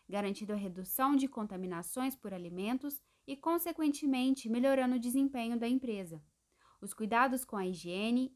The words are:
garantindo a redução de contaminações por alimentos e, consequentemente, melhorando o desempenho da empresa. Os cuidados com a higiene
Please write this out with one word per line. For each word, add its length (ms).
garantindo 440
a 20
redução 600
de 120
contaminações 880
por 180
alimentos 680
e, 100
consequentemente, 1120
melhorando 460
o 40
desempenho 560
da 120
empresa. 520
Os 140
cuidados 500
com 100
a 120
higiene 680